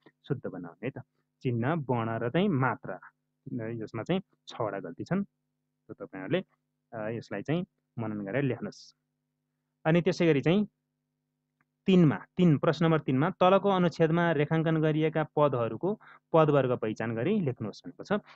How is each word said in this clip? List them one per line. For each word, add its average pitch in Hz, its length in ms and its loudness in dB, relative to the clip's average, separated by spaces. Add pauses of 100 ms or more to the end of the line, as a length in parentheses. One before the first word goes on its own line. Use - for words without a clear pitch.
(280)
शुद्ध 117 180 -6
बनाउने 90 400 -12
है 131 40 -6
त। - 140 -14 (380)
चिन्ह, 123 320 -2
वर्ण 120 360 -2
र 113 200 -4
चाहिँ 185 180 0
मात्रा, 123 500 -2 (540)
यसमा 113 500 -8
चाहिँ 185 200 -2 (240)
छवटा 98 340 -6
गल्ती 90 240 -10
छन्। 196 200 -2
त - 680 -20
तपाईँहरूले, 101 520 -6 (480)
अ, 110 160 -8
यसलाई 110 340 -10
चाहिँ 170 240 -4 (320)
मनन 107 220 -6
गरेर 101 220 -4
लेख्नुहोस्। 117 520 -6 (920)
अनि 160 180 2
त्यसै 175 240 0
गरी 147 140 4
चाहिँ 190 280 2 (1160)
तिनमा, 175 300 6 (200)
तिन, 170 220 4
प्रश्न 170 260 0
नम्बर 160 160 4
तिनमा 143 300 0
तलको 190 400 4
अनुच्छेदमा 170 640 2
रेखाङ्कन 160 480 0
गरिएका 156 420 0 (140)
पदहरूको 135 640 0 (320)
पदवर्ग 143 400 4
पहिचान 113 420 -4
गरी 170 260 -2
लेख्नुहोस् 113 460 -6
भनेको 92 180 -16
छ। - 80 -4 (240)